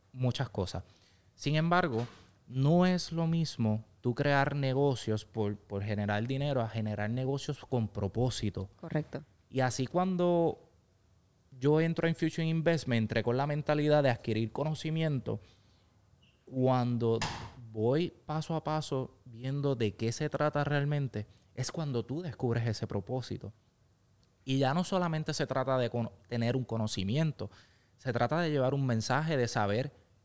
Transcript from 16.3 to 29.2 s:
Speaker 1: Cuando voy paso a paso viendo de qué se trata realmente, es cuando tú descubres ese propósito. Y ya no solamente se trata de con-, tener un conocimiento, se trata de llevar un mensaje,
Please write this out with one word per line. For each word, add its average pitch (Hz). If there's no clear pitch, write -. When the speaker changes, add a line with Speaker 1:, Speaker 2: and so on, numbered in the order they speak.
Speaker 1:
Cuando 120
voy 127
paso 156
a 156
paso 147
viendo 135
de 110
qué 113
se 151
trata 147
realmente, 143
es 131
cuando 139
tú 147
descubres 117
ese -
propósito. 107
Y 135
ya 135
no 175
solamente 160
se 143
trata 131
de 120
con-, 117
tener 120
un 127
conocimiento, 113
se 131
trata 120
de 160
llevar 135
un 139
mensaje, 131